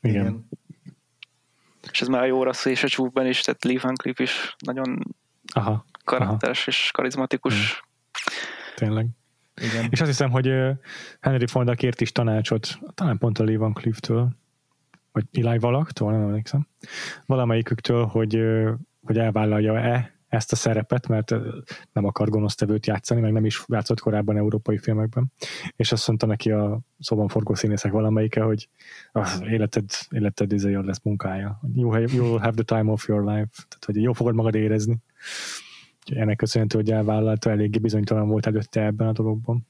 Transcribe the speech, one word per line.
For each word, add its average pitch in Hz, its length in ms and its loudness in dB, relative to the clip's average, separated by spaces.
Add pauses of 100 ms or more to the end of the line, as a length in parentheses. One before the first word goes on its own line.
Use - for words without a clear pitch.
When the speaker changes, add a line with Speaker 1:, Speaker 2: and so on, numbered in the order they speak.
Speaker 1:
Igen. 104 200 2
Speaker 2:
Igen. 101 280 -2 (1400)
Speaker 3:
És - 100 -2
ez 123 60 -2
már 127 140 2
a 127 40 2
jó, 131 180 4
rossz 127 220 0
és 131 180 2
a 143 40 2
csúfban 131 380 0
is, 127 160 2
tehát - 220 0
Lee 127 180 2
Van 127 140 0
Cleef 127 240 -4
is - 360 -2 (100)
nagyon 127 500 -4 (380)
Speaker 1:
Aha, 110 320 0 (180)
Speaker 3:
karakteres 120 580 0
Speaker 1:
aha. - 80 -4
Speaker 3:
és - 240 0
karizmatikus. 131 600 -2
Speaker 1:
Mhm. - 840 -4 (400)
Tényleg. 110 320 0 (540)
Speaker 2:
Igen. 113 280 -2
Speaker 1:
És - 100 0
azt 160 100 2
hiszem, 135 220 2
hogy, 127 160 2
ö, 131 240 2 (500)
Henry 127 260 2
Fonda 123 280 2
kért 120 260 0
is 113 100 0
tanácsot, 110 680 0 (140)
talán 143 240 0
pont 113 220 0
a 110 40 4
Lee 110 140 2
Van 107 160 0
Cleef-től, 117 560 0 (840)
vagy 107 200 -2
Eli 117 300 2
Wallach-tól, 120 500 0
nem 110 100 2
emlékszem, 107 460 0 (580)
valamelyiküktől, 117 800 2
hogy, 110 300 0
ö, 113 360 2 (340)
hogy 110 120 0
elvállalja-e 110 960 2 (140)
ezt - 240 -2
a 123 40 2
szerepet, 113 520 0
mert, 110 240 0
ö, 113 260 -4 (360)
nem 104 120 0
akar 104 240 0
gonosztevőt 107 560 0
játszani, 110 360 0
meg 110 100 2
nem 110 140 2
is - 220 -2
játszott 107 320 0
korábban 104 380 0
európai 107 400 0
filmekben. 113 540 -2 (440)
És - 160 0
azt 110 160 0
mondta 113 180 2
neki 107 260 0
a 104 280 2 (200)
szóban 107 280 0
forgó 107 260 0
színészek 104 380 0
valamelyike, 110 500 2
hogy, 110 280 0 (420)
"Ah, 101 180 -2 (220)
életed, 107 340 0 (240)
életed, 104 420 0
izé, 101 200 2
jól 98 120 0
lesz 98 200 -4
munkája. 101 560 -4 (140)
You 123 180 2
have, 117 220 2
you 123 160 2
will 117 100 2
have 113 240 0
the 113 140 2
time 107 140 2
of 107 160 -2
your 104 140 2
life." 107 280 0 (180)
Tehát, - 180 -20
hogy 107 160 0
jól 123 120 2
fogod 117 220 0
magad 113 200 2
érezni. 107 420 2 (1040)
Úgyhogy - 180 -6
ennek 107 200 2
köszönhető, 110 400 0
hogy 107 140 2
elvállalta, 110 580 2
eléggé 104 300 2
bizonytalan 107 480 2
volt 107 180 0
előtte 110 360 0
ebben 107 260 0
a 110 40 2
dologban. 110 580 -2